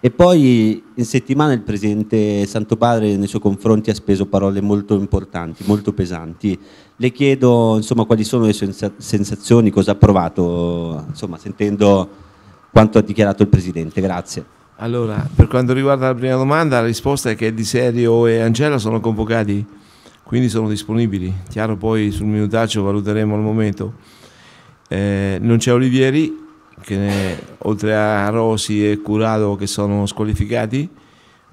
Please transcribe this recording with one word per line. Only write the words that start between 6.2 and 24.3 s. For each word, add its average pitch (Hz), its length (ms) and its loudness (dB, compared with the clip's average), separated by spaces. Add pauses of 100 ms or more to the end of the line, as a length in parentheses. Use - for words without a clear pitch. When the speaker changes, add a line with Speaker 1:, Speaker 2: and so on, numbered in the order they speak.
Speaker 1:
Le 127 160 0
chiedo, 123 640 4
insomma, 110 260 0
quali 107 220 2
sono 117 180 0
le 107 80 4
sue 104 220 -2
sensa-, 101 240 -6
sensazioni, 107 720 2
cosa 98 220 2
ha 98 40 2
provato, 87 1120 2
insomma, 87 300 -12
sentendo 101 720 2 (640)
quanto 110 240 6
ha 107 40 6
dichiarato 101 400 2
il 101 60 4
presidente. 87 540 0
Grazie. 90 580 -8 (220)
Speaker 2:
Allora, 113 420 -4 (120)
per - 100 8
quanto 127 280 0
riguarda 135 340 0
la 127 80 0
prima 127 200 -2
domanda, 139 440 0
la 113 80 0
risposta 139 420 -2
è 110 60 -2
che 110 180 -2
Di 113 100 -4
Serio 117 640 2
e 113 160 2
Angela 123 380 0
sono 110 200 -2
convocati, 107 640 -2 (600)
quindi 123 260 0
sono 110 180 -2
disponibili. 104 640 -2 (180)
Chiaro, 110 280 -4
poi 110 320 0
sul 101 160 -4
minutaggio 107 560 0
valuteremo 104 540 -2
al 107 60 -2
momento. 107 520 -2 (920)